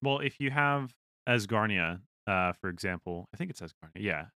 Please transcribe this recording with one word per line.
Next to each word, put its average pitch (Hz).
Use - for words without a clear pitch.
well, 139
if 143
you 139
have 143
Asgarnia, 104
uh, 92
for -
example, 90
I -
think 180
it's -
Asgarnia. -
Yeah. 92